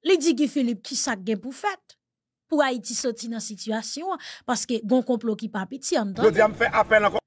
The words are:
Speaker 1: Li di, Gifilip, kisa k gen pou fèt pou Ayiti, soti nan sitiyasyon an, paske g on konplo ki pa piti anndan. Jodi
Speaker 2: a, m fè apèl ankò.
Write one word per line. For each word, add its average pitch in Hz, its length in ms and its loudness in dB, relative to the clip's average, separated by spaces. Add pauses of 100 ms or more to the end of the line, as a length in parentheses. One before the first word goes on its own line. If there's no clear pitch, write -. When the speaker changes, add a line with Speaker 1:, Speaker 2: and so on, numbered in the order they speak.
Speaker 1:
Li 359 140 6
di, 294 180 2
Gifilip, 254 480 0
kisa 233 320 -4
k 190 140 -4
gen 196 100 -2
pou 254 120 -12
fèt - 420 -8 (520)
pou 294 160 2
Ayiti, 247 320 -2
soti 233 320 -4
nan 226 160 -8
sitiyasyon 220 680 -6
an, - 120 -12 (220)
paske 233 320 -2
g 220 160 2
on 254 100 2
konplo 226 300 0
ki 220 160 -8
pa 190 160 -4
piti 277 320 -2
anndan. 196 240 -2
Jodi 214 180 6
Speaker 2:
a, 214 60 6
m 214 80 -4
fè 233 140 2 (100)
apèl 208 280 4
ankò. 202 180 0